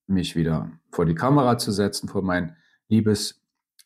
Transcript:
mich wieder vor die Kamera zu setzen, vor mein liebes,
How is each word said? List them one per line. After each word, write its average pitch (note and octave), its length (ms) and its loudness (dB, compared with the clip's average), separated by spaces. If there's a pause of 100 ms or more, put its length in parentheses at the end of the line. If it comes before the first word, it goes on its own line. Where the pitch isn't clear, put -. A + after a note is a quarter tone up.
mich F2+ 300 -2
wieder E2 340 0 (200)
vor - 160 0
die E2 80 2
Kamera B2 440 2
zu - 140 -4
setzen, G2+ 360 -2
vor G2 140 -4
mein F2+ 340 -4 (320)
liebes, G#2+ 540 0 (440)